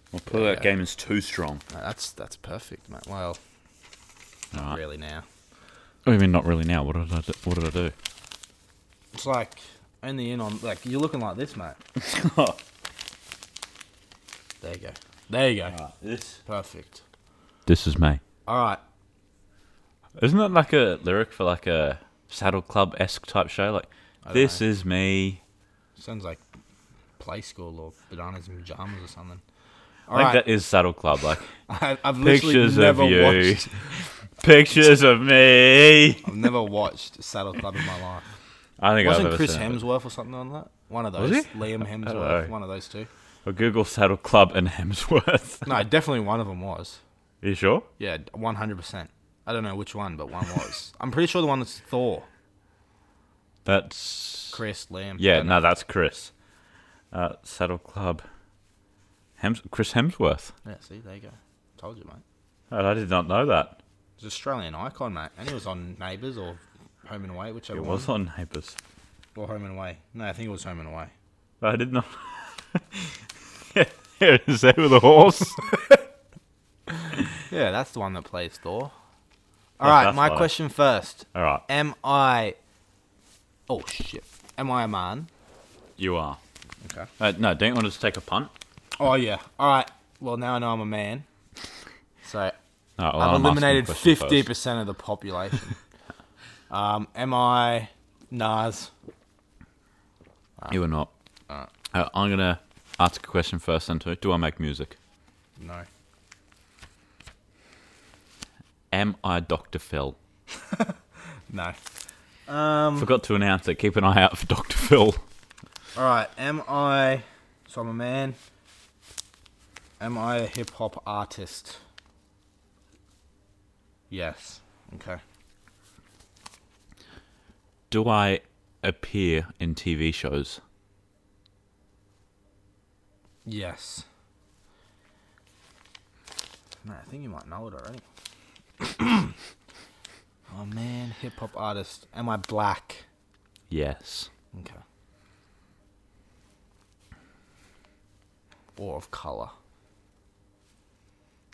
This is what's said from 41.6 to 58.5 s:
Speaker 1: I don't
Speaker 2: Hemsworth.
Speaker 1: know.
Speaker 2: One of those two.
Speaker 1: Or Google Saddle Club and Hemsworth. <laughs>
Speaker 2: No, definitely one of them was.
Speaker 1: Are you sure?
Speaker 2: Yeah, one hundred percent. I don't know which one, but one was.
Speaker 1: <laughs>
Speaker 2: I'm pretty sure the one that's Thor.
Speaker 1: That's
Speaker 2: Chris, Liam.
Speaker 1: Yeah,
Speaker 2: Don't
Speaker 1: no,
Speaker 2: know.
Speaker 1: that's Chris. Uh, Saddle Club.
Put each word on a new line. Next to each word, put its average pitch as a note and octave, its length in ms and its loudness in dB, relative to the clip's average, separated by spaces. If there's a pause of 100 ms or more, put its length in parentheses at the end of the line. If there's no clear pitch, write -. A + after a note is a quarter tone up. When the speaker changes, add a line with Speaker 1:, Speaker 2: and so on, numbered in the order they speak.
Speaker 1:
I G2+ 60 -10
don't G#2+ 140 -10
Speaker 2:
Hemsworth. E2+ 420 -2
Speaker 1:
know. - 40 -12
Speaker 2:
One G#2+ 120 -10
of F#2 60 -12
those F#2+ 180 -12
two. G#2+ 180 -14 (400)
Speaker 1:
Or G2 80 -4
Google A2 320 0
Saddle G2 320 2
Club G2+ 380 6
and F2+ 120 2
Hemsworth. - 1000 -2
<laughs> - 0 -
Speaker 2:
No, C3 140 0
definitely C#3 380 0
one A2 220 -4
of G#2 60 -8
them F#2 120 -10
was. F#2 400 -12 (420)
Speaker 1:
Are G2 60 -6
you G2 80 0
sure? G#2+ 260 2 (160)
Speaker 2:
Yeah, F#2+ 200 -6 (160)
one A2 220 -8
hundred G#2+ 200 -8
percent. F2 340 -14 (360)
I A2 80 -6
don't A2+ 100 -4
know G2+ 140 -8
which G2+ 180 -12
one, G2 220 -10
but D2 120 -12
one F2+ 200 -8
was. - 460 -12
Speaker 1:
<laughs> - 40 -18
Speaker 2:
I'm B2+ 120 -8
pretty D#3+ 160 0
sure F3+ 140 -4
the D#3+ 60 0
one C3+ 120 -2
that's - 200 -10
Thor. B2 440 -6 (1400)
Speaker 1:
That's - 880 -4
Speaker 2:
Chris, G#2+ 380 -10
Liam. F#2+ 280 -12
Speaker 1:
Yeah, F2+ 180 6
Speaker 2:
Don't D#2 100 0
Speaker 1:
no, F#2 80 4
Speaker 2:
know. F2 60 6
Speaker 1:
that's F2 220 4
Chris. - 500 -4 (800)
Uh, F2 300 -6
Saddle F2+ 340 -8
Club. F2+ 440 -8 (1160)